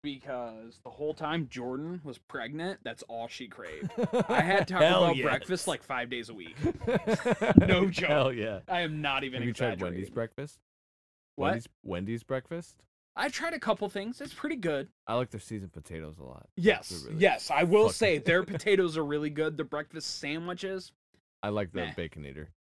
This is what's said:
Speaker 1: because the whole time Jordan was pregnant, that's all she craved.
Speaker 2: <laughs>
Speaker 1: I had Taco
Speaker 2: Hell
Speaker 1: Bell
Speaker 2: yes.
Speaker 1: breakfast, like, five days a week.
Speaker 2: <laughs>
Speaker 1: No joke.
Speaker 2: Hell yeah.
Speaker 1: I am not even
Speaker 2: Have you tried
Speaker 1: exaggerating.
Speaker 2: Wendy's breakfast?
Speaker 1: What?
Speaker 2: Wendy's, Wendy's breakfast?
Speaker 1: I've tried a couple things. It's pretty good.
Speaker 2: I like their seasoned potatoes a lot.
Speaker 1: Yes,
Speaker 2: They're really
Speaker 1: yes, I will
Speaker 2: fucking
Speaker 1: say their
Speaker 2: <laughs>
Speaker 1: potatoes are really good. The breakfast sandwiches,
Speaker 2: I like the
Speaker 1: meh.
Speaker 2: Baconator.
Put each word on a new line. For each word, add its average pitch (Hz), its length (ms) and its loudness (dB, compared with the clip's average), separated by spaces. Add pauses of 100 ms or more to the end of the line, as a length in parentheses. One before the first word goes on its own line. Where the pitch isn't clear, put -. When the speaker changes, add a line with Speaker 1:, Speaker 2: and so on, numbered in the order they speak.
Speaker 1:
because 123 800 -10
the 123 60 -14
whole 151 240 -6
time 156 360 -2
Jordan 135 540 -6
was 135 120 -10 (120)
pregnant, 151 560 -8
that's 113 200 -10
all 117 220 -8
she 120 220 -12
craved. 87 420 -10 (200)
Speaker 2:
<laughs> 240 180 0
Speaker 1:
I 240 120 2
had 180 280 2
Taco 180 160 6
Speaker 2:
Hell 180 220 6
Speaker 1:
Bell 165 100 4
Speaker 2:
yes. 123 80 0
Speaker 1:
breakfast, 143 420 -2
like, 147 160 -2
five 120 280 -4
days 117 180 -6
a 113 60 -12
week. 85 260 -14
Speaker 2:
<laughs> - 1000 2
Speaker 1:
No 185 320 8
joke. 170 180 -2
Speaker 2:
Hell 135 240 4
yeah. 107 360 -4
Speaker 1:
I 175 140 0
am 156 200 -4
not 139 220 0
even 127 160 -6
Speaker 2:
Have 117 60 -2
you 120 60 0
tried 120 220 0
Speaker 1:
exaggerating. 90 220 -4
Speaker 2:
Wendy's 101 140 -8
breakfast? 120 480 -8 (760)
Speaker 1:
What? 139 140 -2
Speaker 2:
Wendy's, 117 200 -2 (160)
Wendy's 98 380 -4
breakfast? 147 540 -8 (400)
Speaker 1:
I've 269 160 -2
tried 330 220 -4
a 294 40 -8
couple 208 300 0
things. 208 320 -6
It's - 140 -12
pretty 294 220 -4
good. 151 320 -2 (180)
Speaker 2:
I 113 80 -4
like 123 160 0
their 107 100 -10
seasoned 98 320 -10
potatoes 80 480 -12
a 69 40 -16
lot. 64 220 -18 (100)
Speaker 1:
Yes, 180 340 4
Speaker 2:
They're - 200 -10
really 160 120 -4
Speaker 1:
yes, 165 280 4
I 151 140 4
will 208 220 8
Speaker 2:
fucking 196 80 4
Speaker 1:
say 180 240 4
their 170 240 4
Speaker 2:
<laughs> - 20 -2
Speaker 1:
potatoes 180 520 2
are 160 80 0
really 147 260 -2
good. 156 260 -2
The 151 80 -4
breakfast 151 560 -8
sandwiches, 180 720 -6 (500)
Speaker 2:
I 101 60 -2
like 104 240 -2
the 95 80 -6
Speaker 1:
meh. 80 160 -6
Speaker 2:
Baconator. 76 500 -10 (160)